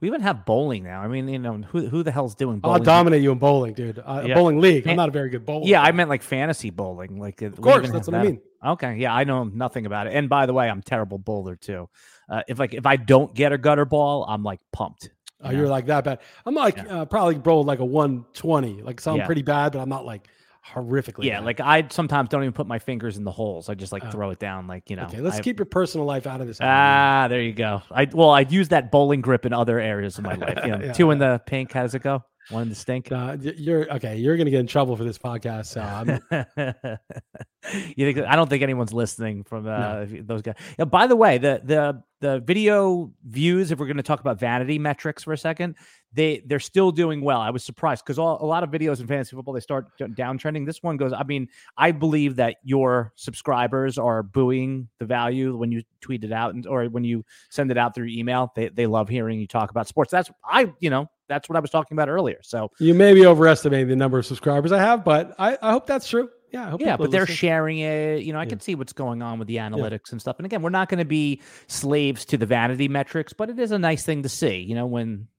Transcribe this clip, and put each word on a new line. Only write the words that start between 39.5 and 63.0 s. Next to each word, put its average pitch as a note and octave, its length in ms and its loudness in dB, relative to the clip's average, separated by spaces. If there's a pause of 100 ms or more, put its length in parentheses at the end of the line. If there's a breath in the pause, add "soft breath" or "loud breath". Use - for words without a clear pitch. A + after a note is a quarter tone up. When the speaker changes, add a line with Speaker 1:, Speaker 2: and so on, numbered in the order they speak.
Speaker 1:
uh, G#2 380 -6
Speaker 2:
No. - 0 - (180)
Speaker 1:
those A2 180 -6
guys. A2 140 -10 (240 loud breath)
Yeah, E3 60 0
by F3+ 200 4
the B3+ 100 6
way, G#3+ 220 6
the, C3+ 260 0
the, C#3+ 400 0 (160)
the C3+ 200 -2
video F#3+ 720 2 (140)
views, D#3+ 460 0
if D#3 80 -2
we're C#3+ 60 -4
gonna C#3 160 -6
talk D3 180 -2
about A#2+ 200 -4
vanity B2 400 -2
metrics D3 440 -6
for D#3 100 -10
a D3+ 40 -6
second, E3 380 -6 (360 soft breath)
they, D3 360 0
they're C#3 120 -2
still F#3+ 320 2
doing D#3 300 0
well. C#3 180 0
I A2 120 -2
was B2 120 -6
surprised C3+ 400 -4
'cause C3+ 140 -6
all, D#3+ 260 -2
a - 20 -4
lot E3+ 180 -2
of D3+ 80 -8
videos D3+ 280 -2
in B2 80 -12
fantasy C3+ 280 -6
football, C3 180 -12
they C3 60 -6
start - 380 -8
d-, C3+ 80 -8
downtrending. C3 600 -6
This D#3+ 160 -10
one E3 160 -4
goes, C3+ 160 -2
I A#2 100 -4
mean, C3+ 240 -6 (300 soft breath)
I D#3+ 140 4
believe D3+ 460 0
that A#2 260 0
your B2+ 520 0
subscribers B2+ 840 -2
are A2+ 240 0
buoying C3 640 -2 (100)
the A#2+ 60 -8
value B2 500 -2
when A#2 160 -4
you A#2 120 -4 (180)
tweet B2 220 -8
it G#2+ 80 -8
out A2+ 240 -4
and, A#2+ 100 -10
or B2 200 -2
when A#2+ 180 -4
you A#2 200 -2 (260 soft breath)
send C#3 220 -2
it A#2+ 60 0
out A#2+ 160 0
through A#2+ 140 -8
email. A#2+ 480 -2
They, A2 140 -4
they A2+ 180 -2
love G#2+ 200 0
hearing A2+ 320 -4
you G#2 80 -8
talk A2 220 -4
about A2+ 180 -4
sports. - 240 0
That's, F3+ 200 0 (120)
I, G3+ 360 2
you E3+ 100 0
know, C#3 200 -2 (200)
that's C#3+ 180 -6
what E3 80 -4
I E3 40 4
was D3 100 -6
talking D#3 260 -2
about D3+ 140 0
earlier. D#3+ 320 -2
So - 380 -6
Speaker 2:
You E3 160 6
may G3 180 10